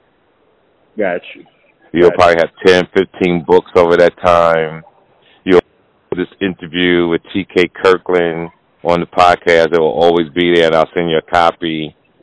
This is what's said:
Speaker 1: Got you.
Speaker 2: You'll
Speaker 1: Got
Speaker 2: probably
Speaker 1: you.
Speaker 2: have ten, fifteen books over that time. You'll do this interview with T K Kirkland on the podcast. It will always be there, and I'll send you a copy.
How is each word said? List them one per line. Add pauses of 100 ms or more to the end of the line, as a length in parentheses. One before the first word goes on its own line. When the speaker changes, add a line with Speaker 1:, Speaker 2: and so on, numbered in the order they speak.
(960)
Speaker 1:
Got (140)
you. (460)
Speaker 2:
You'll
Speaker 1:
Got
Speaker 2:
probably
Speaker 1:
you.
Speaker 2:
have
ten, (100)
fifteen
books
over
that (100)
time. (600)
You'll (500)
do
this
interview
with (100)
T
K
Kirkland (340)
on
the
podcast.
It
will
always
be
there,
and
I'll
send
you
a (100)
copy. (280)